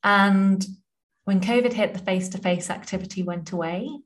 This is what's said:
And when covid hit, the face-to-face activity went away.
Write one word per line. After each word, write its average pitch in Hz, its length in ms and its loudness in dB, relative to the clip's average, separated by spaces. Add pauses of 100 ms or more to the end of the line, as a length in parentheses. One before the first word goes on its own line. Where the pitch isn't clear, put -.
And 196 600 4 (600)
when 190 160 2
covid 240 320 2
hit, 208 220 -2
the 185 60 -8
face-to-face 185 680 -2
activity 185 520 -8
went 175 300 -6
away. 175 360 -4 (180)